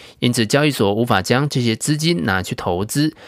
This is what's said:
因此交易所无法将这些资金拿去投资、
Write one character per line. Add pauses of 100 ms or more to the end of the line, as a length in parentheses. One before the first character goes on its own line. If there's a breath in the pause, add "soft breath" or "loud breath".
(200 loud breath)
因
此
交
易
所
无
法
将
这
些
资
金
拿
去
投
资、 (120 loud breath)